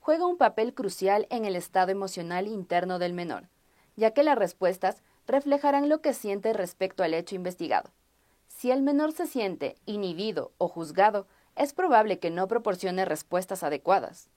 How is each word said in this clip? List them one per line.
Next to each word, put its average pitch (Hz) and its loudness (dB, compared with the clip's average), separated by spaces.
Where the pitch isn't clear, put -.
juega 330 2
un 359 0
papel 233 2
crucial 202 0
en 233 -4
el 196 -2
estado 185 0
emocional 185 -4
interno 180 -2
del 175 -2
menor, 175 -8
ya 220 4
que 285 4
las 294 4
respuestas 185 0
reflejarán 277 2
lo 311 2
que 302 0
siente 208 -2
respecto 190 -2
al 160 0
hecho 170 -4
investigado. 180 -4
Si - -2
el 269 2
menor 294 2
se 330 -4
siente 196 -4
inhibido 196 -6
o 175 0
juzgado, 185 0
es 285 -2
probable 220 4
que 170 -4
no 180 -2
proporcione 190 -2
respuestas 185 -4
adecuadas. 165 0